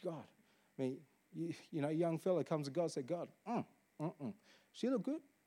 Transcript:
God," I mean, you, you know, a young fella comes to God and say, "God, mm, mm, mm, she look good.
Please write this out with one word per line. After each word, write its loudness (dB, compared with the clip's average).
God," -6
I 0
mean, 0
you, -2
you 0
know, 2
a 0
young 4
fella 4
comes 0
to -4
God 2
and 0
say, -2
"God, -2
mm, 0
mm, -2
mm, -4
she 0
look 4
good. -2